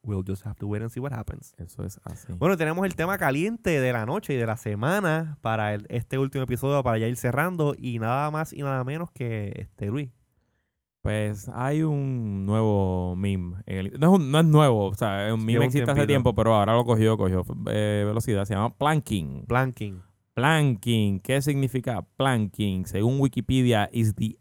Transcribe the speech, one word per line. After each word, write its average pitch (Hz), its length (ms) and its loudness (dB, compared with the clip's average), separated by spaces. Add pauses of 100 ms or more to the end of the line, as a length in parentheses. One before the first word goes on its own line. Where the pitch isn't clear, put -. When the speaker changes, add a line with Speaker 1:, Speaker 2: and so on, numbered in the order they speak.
Speaker 1:
we'll 98 220 -4
just 95 200 -8
have 104 140 -10
to 101 80 -8
wait 104 160 -4
and 113 80 -8
see 120 100 -10
what 139 100 -6
happens. - 460 -12
Speaker 2:
Eso - 260 -12
es 98 200 -10
así. - 300 -14
Speaker 1:
Bueno, 156 220 2
tenemos 165 300 -2
el 180 100 -4
tema 185 220 -2
caliente 170 640 0
de 127 120 2
la 110 120 -2
noche 151 300 -4
y - 20 0
de 117 80 0
la 110 120 -2
semana 156 840 -2
para 107 320 -2
el, 104 160 -8
este 120 300 -4
último 135 240 -2
episodio, 135 400 -2
para 127 160 0
ya 113 80 0
ir 123 100 -2
cerrando. 147 580 -2
Y 120 220 -6
nada 127 320 -2
más 151 240 -6
y - 80 -10
nada 135 220 -2
menos 156 280 -6
que, 110 460 -6
este, - 300 -10
Luis. 127 240 -4 (880)
Speaker 2:
Pues 104 520 -2
hay 143 300 -2
un 127 640 -2
nuevo 95 680 2
meme 92 500 -2
en 95 120 -6
el, 95 220 -6
no 156 140 4
es 196 60 6
un, 135 120 -2
no 156 80 4
es 165 60 6
nuevo, 139 420 6
o 95 60 -4
sea, 101 340 -2
es 113 60 0
un 110 80 0
Speaker 1:
Sí, 110 40 -4
Speaker 2:
meme 117 140 2
Speaker 1:
un 117 60 6
Speaker 2:
existe 127 180 0
hace 139 100 0
Speaker 1:
tiempito. 143 140 4
Speaker 2:
tiempo, 127 280 2
pero 113 200 4
ahora 104 180 4
lo 120 100 4
cogió, 110 340 4
cogió, 92 280 2 (240)
eh, 104 360 0
velocidad, 104 380 0
se 101 120 -2
llama 107 220 0
planking. 101 680 0
Speaker 1:
Planking. 117 560 -2 (320)
Speaker 2:
Planking, 117 880 2
¿qué 135 200 0
significa 131 640 -2 (120)
planking? 104 680 0
Según 120 360 0
Wikipedia, 127 720 2
is 110 220 2
the 110 260 -4